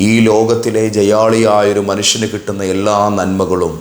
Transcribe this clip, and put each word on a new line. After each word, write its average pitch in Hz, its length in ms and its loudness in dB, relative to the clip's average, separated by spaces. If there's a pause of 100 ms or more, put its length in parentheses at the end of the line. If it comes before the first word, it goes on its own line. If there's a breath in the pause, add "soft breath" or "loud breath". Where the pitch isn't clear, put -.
ഈ 110 40 2 (160)
ലോകത്തിലെ 113 560 0 (140)
ജയാളിയായൊരു 104 920 2
മനുഷ്യന് 104 440 -2
കിട്ടുന്ന 101 300 -8 (100)
എല്ലാ 101 260 0 (200)
നന്മകളും 92 600 -2